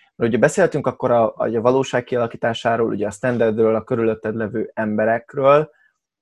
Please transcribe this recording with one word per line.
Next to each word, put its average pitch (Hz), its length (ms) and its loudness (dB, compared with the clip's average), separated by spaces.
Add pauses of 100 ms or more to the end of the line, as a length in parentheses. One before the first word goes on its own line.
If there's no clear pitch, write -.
(160)
mert 117 160 -2
ugye 117 80 0
beszéltünk 156 480 2
akkor 123 240 -2
a, 113 260 2
a 113 240 -2
valóság 127 420 0
kialakításáról, 117 840 -2
ugye 104 180 -4
a 98 40 -4
standardről, 113 640 0
a 110 80 -4
körülötted 110 520 -2
levő 110 380 -6
emberekről, 117 960 2 (520)